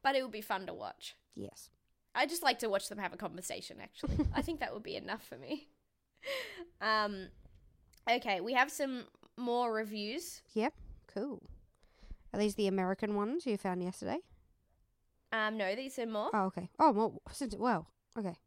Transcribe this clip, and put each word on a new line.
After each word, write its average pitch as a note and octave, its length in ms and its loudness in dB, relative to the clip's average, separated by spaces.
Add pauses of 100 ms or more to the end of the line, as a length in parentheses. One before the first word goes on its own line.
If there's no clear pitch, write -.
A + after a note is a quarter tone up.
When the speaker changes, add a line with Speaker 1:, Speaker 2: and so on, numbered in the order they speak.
Speaker 1:
But C4+ 140 4
it C4 60 4
would A#3 100 -6
be G#3+ 80 -6
fun F#3+ 260 -4
to - 80 -8
watch. - 400 -10 (220)
Speaker 2:
Yes. - 340 -12 (460)
Speaker 1:
I C#4 100 4
just E4+ 160 -4
like C4+ 180 4
to A#3 80 0
watch G3 200 0
them G#3+ 100 -8
have F#3 140 -4
a F3 40 -12
conversation, - 640 -8
actually. - 360 -4 (140)
Speaker 2:
<laughs> - 40 -6
Speaker 1:
I - 80 0
think E4 160 -4
that - 160 -4
would G#3+ 80 -8
be - 140 -8
enough - 280 -8
for - 140 -14
me. - 300 -8 (1120)
Um, G#3 480 0 (840)
okay, A#3 300 2
we A#3 140 -2
have B3+ 180 6
some C4 320 -2 (320)
more A#3+ 360 2
reviews. A3 680 -4 (120)
Speaker 2:
Yep, A3+ 200 2 (320)
cool. A#3 360 -6 (920)
Are G3+ 80 -2
these G#3 160 2
the G#3 100 4
American F#3+ 480 2
ones A3+ 320 0
you G#3+ 100 2
found F3+ 280 0
yesterday? F#3 340 -4 (1120)
Speaker 1:
Um, A3 260 2
no, G3 200 2
these C4 220 -6
are A#3 80 0
more. A3 280 0
Speaker 2:
Oh, F#3+ 120 4
okay. F3+ 220 -2 (100)
Oh, D#4+ 120 10
well, G#3+ 400 4
since A3 240 -4
it, - 60 -8
well, G#3+ 260 2 (320)
okay. G3 160 -2 (120)